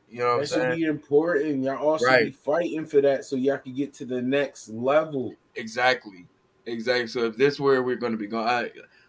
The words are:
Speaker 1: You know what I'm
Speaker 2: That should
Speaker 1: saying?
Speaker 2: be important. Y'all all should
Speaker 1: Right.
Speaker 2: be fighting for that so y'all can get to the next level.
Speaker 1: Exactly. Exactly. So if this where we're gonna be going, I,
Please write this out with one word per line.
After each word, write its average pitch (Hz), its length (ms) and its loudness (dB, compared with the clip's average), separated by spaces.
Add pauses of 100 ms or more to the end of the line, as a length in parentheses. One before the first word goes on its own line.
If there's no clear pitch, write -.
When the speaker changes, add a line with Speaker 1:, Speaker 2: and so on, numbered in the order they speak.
Speaker 1:
You 117 100 -14
know 123 80 0
what 120 80 2
I'm 131 40 0
Speaker 2:
That 147 80 -4
should 127 140 -4
Speaker 1:
saying? 127 160 -2
Speaker 2:
be 165 80 -2
important. 147 760 0
Y'all 135 140 -2
all 151 200 0
should 123 80 -2
Speaker 1:
Right. 123 220 4
Speaker 2:
be - 40 -8
fighting 156 540 -4
for 147 160 8
that 139 240 8
so 139 100 -6
y'all 135 220 0
can 131 180 -14
get 135 200 -4
to 143 100 -14
the 123 160 -4
next 131 480 -2
level. 131 680 -2 (200)
Speaker 1:
Exactly. 113 720 -4 (420)
Exactly. 120 400 -2
So 117 180 -4
if 113 100 -4
this 143 240 0
where 135 240 2
we're 123 140 -4
gonna 113 180 -4
be 104 120 -8
going, 113 200 -4
I, 120 240 -2 (380)